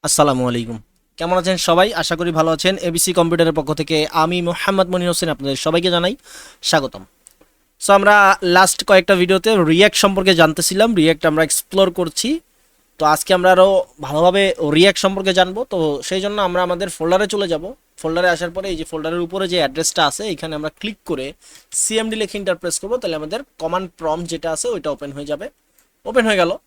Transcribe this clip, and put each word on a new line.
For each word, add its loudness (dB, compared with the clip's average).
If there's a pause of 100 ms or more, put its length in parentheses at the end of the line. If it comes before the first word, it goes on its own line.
আসসালামু 2
আলাইকুম। -6 (360)
কেমন -2
আছেন -2
সবাই? 2
আশা -2
করি -4
ভালো 0
আছেন। 0
এবিসি -2
কম্পিউটারের 2
পক্ষ -4
থেকে -2 (160)
আমি -2
মোহাম্মদ -2
মনির -2
হোসেন -2
আপনাদের -4
সবাইকে 0
জানাই -2 (540)
স্বাগতম। -2 (760)
So, 4
আমরা 6
লাস্ট 2
কয়েকটা 6
ভিডিওতে 2 (220)
React 4
সম্পর্কে 2
জানতেছিলাম, 2
React 2
আমরা 2
এক্সপ্লোর 0
করছি। -4 (580)
তো -2
আজকে 2
আমরা 4
আরও 6 (160)
ভালোভাবে 2
React 4
সম্পর্কে 0
জানবো। 0
তো -2
সেই -4
জন্য -4
আমরা 0
আমাদের -4
ফোল্ডারে 0
চলে -4
যাব। -4 (240)
ফোল্ডারে 0
আসার -2
পরে -8
এই -4
যে -8
ফোল্ডারের -6
উপরে -4
যে -2
অ্যাড্রেসটা 0
আছে, -4 (100)
এখানে -10
আমরা -6 (100)
ক্লিক -10
করে -8 (380)
সিএমডি -4
লিখে -6
এন্টার -4
প্রেস -6
করবো, -6
তাহলে -6
আমাদের -8 (200)
কমান্ড -4 (100)
প্রম্পট -4
যেটা -6
আছে -4
ওইটা -6
ওপেন -8
হয়ে -12
যাবে। -8 (560)
ওপেন 0
হয়ে 2
গেল 2 (160)